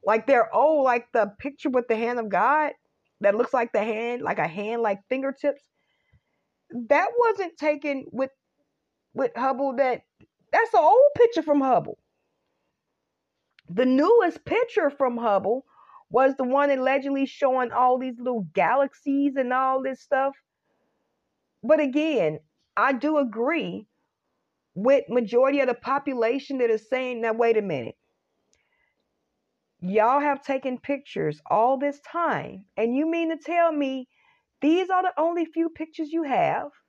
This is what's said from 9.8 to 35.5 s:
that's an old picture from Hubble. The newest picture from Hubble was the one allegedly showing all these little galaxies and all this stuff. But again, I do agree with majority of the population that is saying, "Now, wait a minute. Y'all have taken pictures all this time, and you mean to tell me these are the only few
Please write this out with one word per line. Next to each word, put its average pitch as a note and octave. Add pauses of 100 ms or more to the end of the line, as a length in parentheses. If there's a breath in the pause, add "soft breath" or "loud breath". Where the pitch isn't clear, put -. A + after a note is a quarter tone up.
that's A4+
an F4+
old A4+
picture A#4
from D4
Hubble. B3 (1700)
The A3
newest E4+
picture G#4
from B3+
Hubble A3+ (460 soft breath)
was C4+
the C4
one C#4
allegedly C4+
showing C4
all B3+
these B3+
little A#3+
galaxies C#4
and B3+
all C4
this C4
stuff. C#4 (1300)
But D4
again, C4 (380)
I B3
do D4
agree A3+ (880)
with B3
majority B3
of C4
the B3
population C4+
that A#3+
is A3
saying, B3+
"Now, A3+
wait A3+
a G#3+
minute. D3 (1800)
Y'all G#3+
have C#4+
taken C4
pictures E3+ (100)
all A#3
this C#4+
time, A#3 (120)
and A#3
you D#4
mean E4
to D#4+
tell E4
me C4+ (520)
these F4
are F#4
the F4+
only E4+
few E4